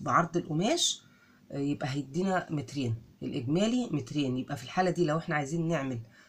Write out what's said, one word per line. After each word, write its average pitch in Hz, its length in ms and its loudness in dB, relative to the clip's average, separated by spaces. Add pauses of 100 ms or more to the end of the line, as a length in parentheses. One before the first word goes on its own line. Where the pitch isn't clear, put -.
بعرض 156 360 2
القماش، 196 680 2 (520)
آه، 143 40 -4
يبقى 143 320 0
هيدينا 160 600 0
مترين، 135 440 -2 (280)
الإجمالي 170 680 0
مترين. 139 440 0
يبقى 131 200 -4
في - 80 -10
الحالة 185 260 2
دي 170 140 2
لو 151 140 2
احنا 160 160 -2
عايزين 156 340 0
نعمل، 135 320 0 (280)